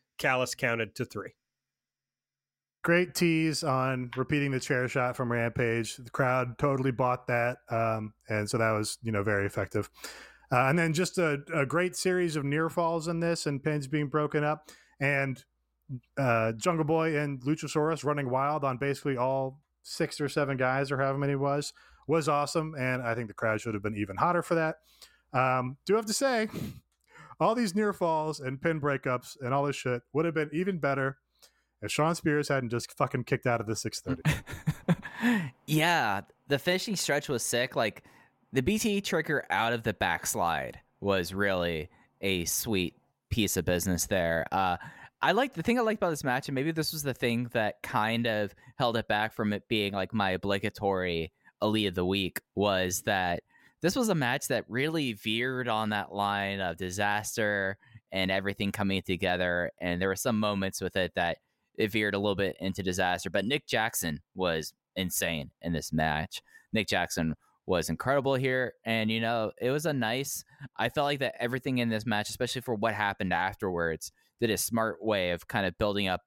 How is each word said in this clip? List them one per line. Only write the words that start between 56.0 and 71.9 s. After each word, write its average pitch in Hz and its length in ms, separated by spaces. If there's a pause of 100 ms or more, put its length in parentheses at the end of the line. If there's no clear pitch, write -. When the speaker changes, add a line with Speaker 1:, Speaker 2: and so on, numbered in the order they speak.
Speaker 3:
line 101 480
of 85 160
disaster 101 1000 (340)
and 95 200
everything 98 400
coming 98 300
together. 90 720 (100)
And 87 200
there 95 60
were 95 80
some 110 240
moments 101 400
with 92 160
it 90 200
that 85 240 (360)
it 107 160
veered 107 220
a 101 60
little 101 160
bit 95 240
into 95 240
disaster, 90 480
but 98 140
Nick 143 200
Jackson 101 540 (160)
was 85 380 (220)
insane 85 540 (120)
in 85 120
this 76 180
match. 78 520 (280)
Nick 107 160
Jackson 85 460 (320)
was 87 240
incredible 135 460
here. 127 380 (120)
And, 113 240
you 113 100
know, 113 400
it 123 120
was 151 160
a 151 60
nice, 127 520 (320)
I 117 120
felt 143 160
like 143 160
that 127 180
everything 123 400
in 117 100
this 110 160